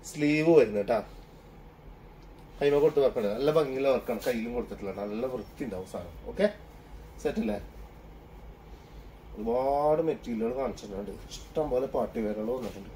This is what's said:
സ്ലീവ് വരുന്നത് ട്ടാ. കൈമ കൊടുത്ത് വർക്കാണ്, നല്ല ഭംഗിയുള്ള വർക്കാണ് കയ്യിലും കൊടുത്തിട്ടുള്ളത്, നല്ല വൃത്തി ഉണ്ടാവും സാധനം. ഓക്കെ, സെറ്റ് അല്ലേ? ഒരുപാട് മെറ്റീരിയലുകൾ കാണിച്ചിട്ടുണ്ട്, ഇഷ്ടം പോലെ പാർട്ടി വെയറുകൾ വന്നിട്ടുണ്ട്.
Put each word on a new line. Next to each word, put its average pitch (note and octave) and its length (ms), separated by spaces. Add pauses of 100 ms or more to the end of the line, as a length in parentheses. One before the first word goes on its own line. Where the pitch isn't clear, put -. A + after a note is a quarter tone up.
സ്ലീവ് D3+ 480
വരുന്നത് G#2+ 300
ട്ടാ. A#2 100 (1600)
കൈമ C#3+ 220
കൊടുത്ത് D3 220
വർക്കാണ്, A#2 320
നല്ല C#3 220
ഭംഗിയുള്ള C3+ 360
വർക്കാണ് A#2 320
കയ്യിലും A#2 320
കൊടുത്തിട്ടുള്ളത്, G2+ 440
നല്ല G#2 320
വൃത്തി A2+ 320
ഉണ്ടാവും F#2 260
സാധനം. F2 240 (160)
ഓക്കെ, G#3 160 (760)
സെറ്റ് C#3+ 220
അല്ലേ? G#2+ 120 (1800)
ഒരുപാട് C#3 760
മെറ്റീരിയലുകൾ A#2+ 500
കാണിച്ചിട്ടുണ്ട്, G#2 520 (220)
ഇഷ്ടം - 400
പോലെ C3 200
പാർട്ടി A#2 320
വെയറുകൾ G#2+ 320
വന്നിട്ടുണ്ട്. G2 380